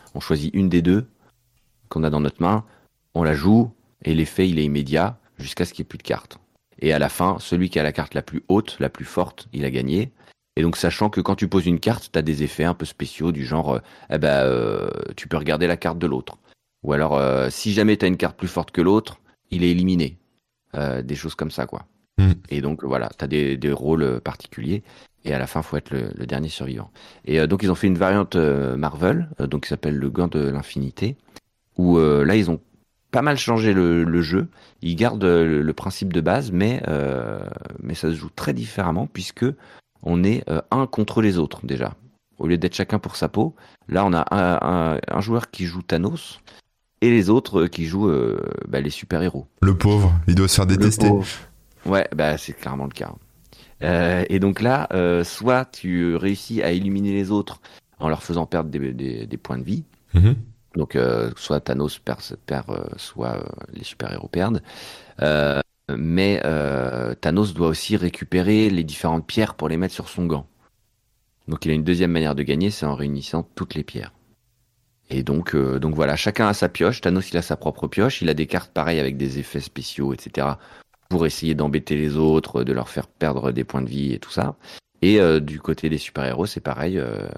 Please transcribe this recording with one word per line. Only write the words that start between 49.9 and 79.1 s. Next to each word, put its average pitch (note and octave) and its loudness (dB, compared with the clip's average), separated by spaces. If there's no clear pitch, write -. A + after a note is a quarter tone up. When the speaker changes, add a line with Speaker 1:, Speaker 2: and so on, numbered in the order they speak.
Speaker 2:
il F2+ 6
doit F#2+ 6
se - 2
faire G2 6
Speaker 1:
Le F#2+ 4
Speaker 2:
détester. G#2+ 6
Speaker 1:
pauvre. G2+ 4
Ouais, F#2+ 2
bah, D2+ 2
c'est - -12
clairement C#2 -8
le C#2 -8
cas. - -10
Euh, F2 2
et F#2+ 2
donc G2 2
là, B2+ 2
euh, F2 2
soit B2+ 0
tu F2 -2
réussis G2 -2
à E2+ 0
éliminer G2 0
les G2 -2
autres G#2 -2
en D2+ -4
leur D#2 -2
faisant E2+ -2
perdre D#2+ -2
des, C#2 -4
des, B1 -8
des A1 -8
points - -8
de B1+ -8
vie. A2 -4
Speaker 2:
Mhm. G2 6
Speaker 1:
Donc, D2+ -2
euh, A#1+ 0
soit - -2
Thanos C#2+ -4
perd, - -8
perd, C2+ -6
euh, G1+ -8
soit, - -8
euh, G1+ -8
les - -14
super-héros - -10
perdent. G2 0
Euh, D2 2
mais, E2+ 0
euh, B1+ -2
Thanos F#2 0
doit E2 2
aussi D#2+ 0
récupérer F2+ 2
les E2+ 2
différentes E2 -2
pierres - -2
pour D#2 -4
les D#2+ -2
mettre F2+ -2
sur - -10
son F2+ -4
gant. C#2+ -2
Donc D#2 -6
il D#2+ 0
a - 2
une D#2 0
deuxième F2 2
manière D#2+ 0
de C#2+ -2
gagner, D2 0
c'est G2+ -4
en C#2+ -2
réunissant C#2+ -6
toutes - -8
les D2 -6
pierres. - -12
Et C2+ -4
donc, D2+ -2
euh, C2+ 2
donc D2+ -2
voilà, D2+ 2
chacun G#2+ 0
a G2+ 4
sa F#2 0
pioche. A2 0
Thanos, F#2 0
il F2 0
a E2+ 2
sa D2+ -4
propre D#2 -4
pioche. A2+ 0
Il F2 2
a D#2 2
des D2+ -2
cartes - -4
pareilles D#2+ 0
avec C2+ -2